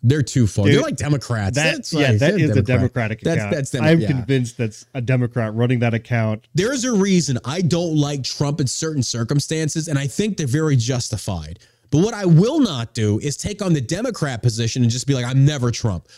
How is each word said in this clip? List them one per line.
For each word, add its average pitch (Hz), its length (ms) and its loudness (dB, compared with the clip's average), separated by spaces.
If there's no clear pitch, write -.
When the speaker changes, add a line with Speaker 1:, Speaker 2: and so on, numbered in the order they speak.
Speaker 1:
They're 139 180 4
too 123 240 2
far. 101 200 0
Speaker 2:
Dude, 139 100 4
Speaker 1:
They're 247 60 4
like 294 140 -2
Democrats. 123 600 -2
Speaker 2:
that, 156 180 2
Speaker 1:
That's 269 180 -10
Speaker 2:
yeah, 143 180 2
Speaker 1:
like, 107 80 4
Speaker 2:
that 139 180 4
Speaker 1:
they're - 20 2
Speaker 2:
is 151 180 2
a 135 60 4
Speaker 1:
Democrat. - 40 0
Speaker 2:
Democratic 120 560 0
Speaker 1:
That's, 165 180 0
Speaker 2:
account. - 160 -2
Speaker 1:
that's 135 160 -4
Demo-, 143 160 0
Speaker 2:
I'm 165 120 6
Speaker 1:
yeah. - 60 0
Speaker 2:
convinced 127 500 -2
that's 113 380 -6
a 135 60 -6
Democrat 120 540 0
running 120 260 2
that 117 140 0
account. 110 600 -2
Speaker 1:
There's 220 300 0
a 254 80 0
reason 185 520 2
I 147 160 -4
don't 170 360 0
like 143 260 0
Trump 151 380 -4
in 135 80 0
certain 160 340 -4
circumstances, 151 880 -2
and 143 100 -2
I 139 80 -2
think 208 300 -2
they're 160 100 -4
very 147 300 2
justified. 110 840 -4
But 143 140 2
what 226 100 -2
I 208 100 -6
will 202 360 6
not 143 340 -2
do 107 240 0
is 143 180 -4
take 208 260 -8
on 190 100 2
the 147 80 2
Democrat 156 640 -4
position 117 380 0
and 117 100 4
just 127 160 -6
be 135 60 2
like, 123 120 -2
"I'm 135 180 4
never 131 280 2
Trump." 95 340 -4